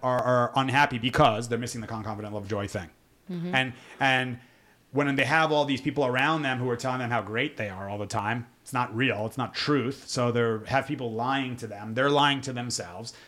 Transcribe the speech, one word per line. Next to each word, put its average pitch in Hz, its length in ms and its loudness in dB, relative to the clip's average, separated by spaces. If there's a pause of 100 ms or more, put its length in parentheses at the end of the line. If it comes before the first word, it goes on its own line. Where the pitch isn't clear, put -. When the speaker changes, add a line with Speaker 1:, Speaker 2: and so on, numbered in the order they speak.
Speaker 1:
are, 127 200 2
are 123 340 4
unhappy 131 420 4
because 120 500 4
they're 117 100 0
missing 120 220 -6
the 107 60 -10
calm, 110 180 -8
confident, 107 300 -8
love, 104 140 -6
joy 101 180 -2
thing. 92 240 -6 (400)
Speaker 2:
Mm-hmm. 175 240 -6
Speaker 1:
And, 131 180 2 (280)
and 127 380 2 (540)
when 139 220 2
they 135 100 4
have 156 280 4
all 147 120 4
these 139 160 0
people 143 240 0
around 139 380 2
them 131 160 0
who 123 100 -2
are 120 80 0
telling 127 220 -2
them 120 120 -2
how 117 120 2
great 117 340 -4
they 107 120 -6
are 95 200 -8
all 104 100 -6
the 104 80 -4
time, 113 380 -2 (180)
it's - 100 -14
not 123 240 -2
real, 110 300 0
it's 110 120 -8
not 113 160 -4
truth. 139 540 0
So 120 240 0
they 113 360 0
have 131 200 2
people 131 240 -4
lying 127 460 -2
to 113 100 -10
them. 104 260 -10
They're 135 160 2
lying 143 320 4
to 131 100 -8
themselves. 113 600 -8 (160)